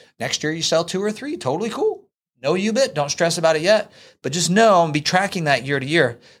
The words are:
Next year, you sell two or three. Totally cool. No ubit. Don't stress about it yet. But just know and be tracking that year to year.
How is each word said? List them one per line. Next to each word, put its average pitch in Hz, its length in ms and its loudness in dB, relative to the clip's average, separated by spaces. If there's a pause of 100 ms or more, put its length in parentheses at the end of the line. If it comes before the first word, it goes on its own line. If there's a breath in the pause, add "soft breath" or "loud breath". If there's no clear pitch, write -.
(220 soft breath)
Next 123 220 -6
year, 151 100 -2
you 165 80 -8
sell 165 240 0
two 185 180 -6
or 214 80 -2
three. 262 280 -10
Totally 170 320 -4
cool. 415 320 -2 (400)
No 139 100 0
ubit. 214 400 0
Don't 147 160 -2
stress 170 300 0
about 160 180 2
it 156 60 -4
yet. 208 280 2 (300 loud breath)
But 151 120 -6
just 165 180 -2
know 196 340 6
and 156 80 -2
be 151 80 -2
tracking 185 440 -2
that 135 200 2
year 139 160 -2
to 127 60 -6
year. 147 320 2 (220 soft breath)